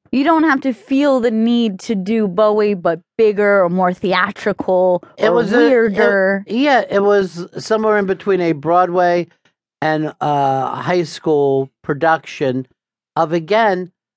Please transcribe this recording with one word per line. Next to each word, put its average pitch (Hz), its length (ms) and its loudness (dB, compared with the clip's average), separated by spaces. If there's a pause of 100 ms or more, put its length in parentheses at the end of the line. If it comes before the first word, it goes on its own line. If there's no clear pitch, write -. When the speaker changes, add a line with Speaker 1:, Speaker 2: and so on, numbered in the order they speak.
(140)
Speaker 1:
You 262 100 0
don't 320 200 2
have 302 180 2
to 269 100 -2
feel 269 480 0
the 233 120 0
need 220 500 0
to 233 140 -4
do 208 340 -2
Bowie, 208 460 2
but 170 260 -4 (160)
bigger 202 480 2
or 175 40 -2
more 185 240 0
theatrical 185 1120 -2 (140)
Speaker 2:
It - 120 0
Speaker 1:
or - 40 2
Speaker 2:
was 220 180 0
a, 233 60 2
Speaker 1:
weirder. 208 880 2
Speaker 2:
it, 202 80 -6
yeah, 254 340 2
it 202 140 0
was 190 420 0 (160)
somewhere 214 360 0
in 202 80 0
between 190 340 -2
a 170 140 0
Broadway 175 760 0 (540)
and 156 400 -2
a 139 600 -2
high 175 220 -2
school 139 640 -2 (140)
production 143 840 -2 (520)
of, 160 160 0
again, 185 580 0 (260)